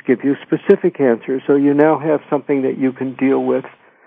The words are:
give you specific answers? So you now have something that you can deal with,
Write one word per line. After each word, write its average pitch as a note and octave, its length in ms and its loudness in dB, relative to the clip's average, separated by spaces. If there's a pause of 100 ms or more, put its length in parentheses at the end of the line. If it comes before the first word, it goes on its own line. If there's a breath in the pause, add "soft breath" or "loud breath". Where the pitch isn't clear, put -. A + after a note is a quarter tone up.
give B2 160 0
you C#3 200 0
specific - 580 0
answers? C3 440 0
So C#3+ 120 2
you C#3+ 180 2
now D3 240 2
have D3 320 -2
something C#3+ 320 -2
that C3 160 -4
you C3 140 0
can C3 220 -8
deal C3 280 0
with, B2+ 220 -2 (420 soft breath)